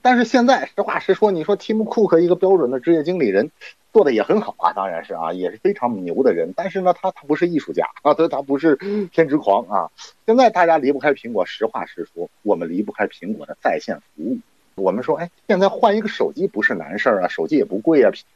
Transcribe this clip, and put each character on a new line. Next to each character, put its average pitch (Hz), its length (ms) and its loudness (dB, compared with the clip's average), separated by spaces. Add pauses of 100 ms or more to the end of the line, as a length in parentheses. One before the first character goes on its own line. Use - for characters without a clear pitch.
但 254 140 4
是 240 80 2
现 240 220 2
在 240 280 2
实 - 60 -4
话 190 180 -4
实 - 140 0
说， 208 180 2
你 165 140 -2
说 202 140 0
Tim 220 260 -2
Cook 190 360 2
一 170 60 4
个 175 80 4
标 185 220 4
准 135 140 2
的 131 100 -2
职 165 140 2
业 160 80 2
经 180 160 -2
理 135 100 2
人 101 220 0 (420)
做 220 100 8
的 139 120 4
也 104 80 2
很 196 180 2
好 - 160 -8
啊， 85 160 0
当 98 160 -4
然 85 160 -8
是 - 80 -12
啊， 82 180 -6
也 90 200 -4
是 107 80 -16
非 202 160 0
常 117 300 -4
牛 87 180 -2
的 123 100 4
人， 85 240 -4
但 180 140 -6
是 190 100 -6
呢， 180 140 2
他， 190 160 -6
他 - 160 -12
不 147 100 -2
是 175 100 -2
艺 170 120 0
术 127 140 -10
家 82 140 -2 (140)
啊， 147 140 2
他， 160 120 0
他 139 140 -4
不 139 160 -4
是 143 200 2 (360)
偏 165 160 2
执 139 80 -2
狂 110 320 2
啊。 95 220 -4 (340)
现 226 100 2
在 247 140 6
大 175 160 0
家 165 140 4
离 135 120 0
不 139 80 0
开 147 140 0
苹 120 200 -8
果， 95 120 0
实 - 220 -6
话 101 180 -6
实 - 300 -14
说， 85 160 -10 (120)
我 101 120 0
们 85 160 -6
离 92 120 -2
不 104 100 -8
开 107 160 -4
苹 101 260 -10
果 - 100 -14
的 - 160 -14
在 87 180 -2
线 - 180 -8
服 - 260 -18
务。 117 160 -6 (380)
我 95 140 0
们 110 140 -2
说， 147 120 -2
哎， 170 140 -8 (180)
现 190 120 2
在 196 80 4
换 208 260 2
一 220 60 0
个 214 80 -4
手 - 240 -4
机 359 140 -4
不 107 160 -4
是 120 120 2
难 82 240 -8
事 127 120 0
儿 98 120 2
啊， 87 60 0
手 82 180 -6
机 156 100 0
也 117 100 2
不 92 100 -6
贵 143 260 2
啊， 101 80 6 (260)